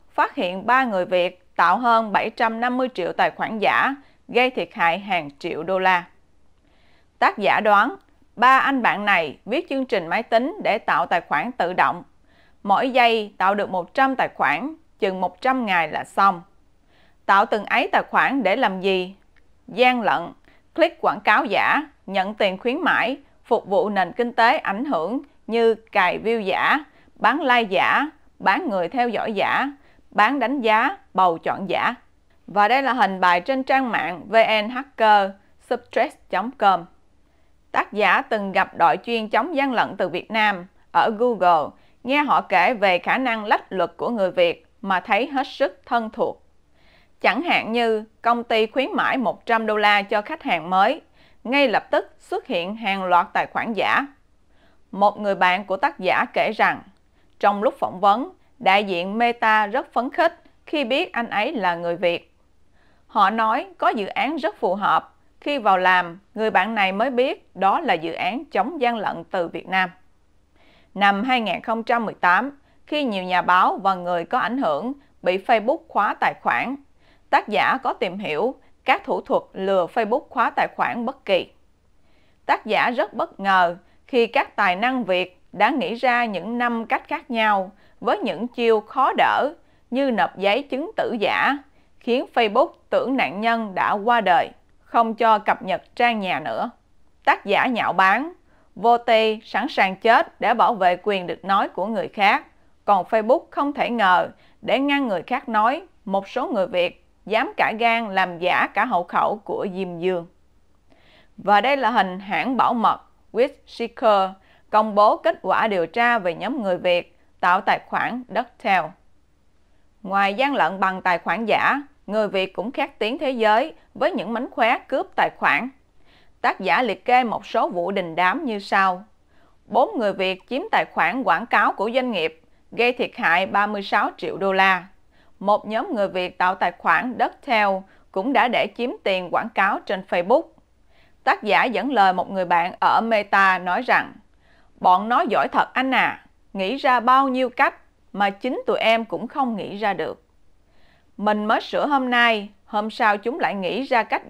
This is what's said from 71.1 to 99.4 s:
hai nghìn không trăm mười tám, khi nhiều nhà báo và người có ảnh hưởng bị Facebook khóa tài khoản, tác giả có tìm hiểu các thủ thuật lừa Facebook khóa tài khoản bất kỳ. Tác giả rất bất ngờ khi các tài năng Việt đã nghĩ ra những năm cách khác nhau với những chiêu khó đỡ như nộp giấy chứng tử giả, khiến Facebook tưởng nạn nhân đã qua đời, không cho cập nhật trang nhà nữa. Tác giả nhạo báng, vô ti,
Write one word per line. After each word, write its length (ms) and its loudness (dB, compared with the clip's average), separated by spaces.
hai 180 0
nghìn 200 -4
không 220 -4
trăm 220 0
mười 80 -6
tám, 460 0
khi 160 -4
nhiều 200 -4
nhà 180 0
báo 360 2
và 180 0
người 300 -4
có 140 -2
ảnh 180 -2
hưởng 360 -2
bị 160 0
Facebook 500 0
khóa 320 -2
tài 220 0
khoản, 340 -2
tác 180 2
giả 360 2
có 100 -2
tìm 260 -6
hiểu 360 -2
các 180 0
thủ 180 -4
thuật 220 -2
lừa 400 0
Facebook 360 -2
khóa 200 0
tài 260 0
khoản 300 -2
bất 200 -10
kỳ. 260 0
Tác 200 0
giả 260 2
rất 220 -4
bất 260 -8
ngờ 380 2
khi 200 2
các 280 -2
tài 200 2
năng 280 -2
Việt 380 -2
đã 160 2
nghĩ 260 -2
ra 300 0
những 320 -6
năm 280 -2
cách 220 -4
khác 240 -8
nhau 400 0
với 180 0
những 300 -6
chiêu 340 2
khó 320 0
đỡ 400 2
như 200 0
nộp 260 -2
giấy 260 0
chứng 340 -8
tử 220 -2
giả, 380 0
khiến 340 -2
Facebook 380 2
tưởng 280 0
nạn 240 -4
nhân 340 -2
đã 160 0
qua 300 0
đời, 280 2
không 340 0
cho 260 2
cập 220 -2
nhật 340 -6
trang 240 0
nhà 200 -4
nữa. 300 -6
Tác 200 2
giả 220 2
nhạo 260 -2
báng, 400 2
vô 220 4
ti, 460 2